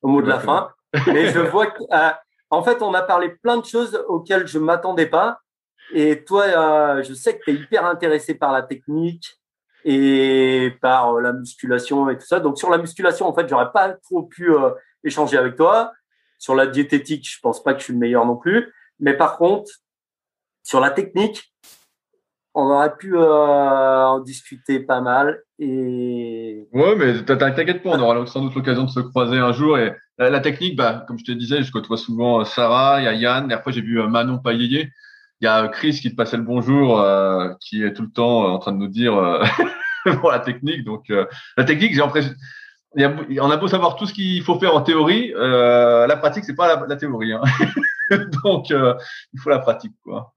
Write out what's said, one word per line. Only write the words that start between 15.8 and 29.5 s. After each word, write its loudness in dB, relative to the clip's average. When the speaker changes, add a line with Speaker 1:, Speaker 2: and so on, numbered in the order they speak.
Speaker 1:
Sur -2
la 4
diététique, -2
je -16
pense -2
pas 0
que -4
je -12
suis -8
le -2
meilleur 2
non -2
plus. -2
Mais 0
par 0
contre, 0
sur 0
la 4
technique, -4
on 0
aurait 2
pu, -6
euh, 4
en 2
discuter -6
pas -2
mal. 0
Et -6
Speaker 2:
Ouais, 4
mais 0
t-, 0
t'inquiète 0
pas, -2
on 0
aura 2
sans -6
doute -6
l'occasion -2
de -2
se -4
croiser -2
un 2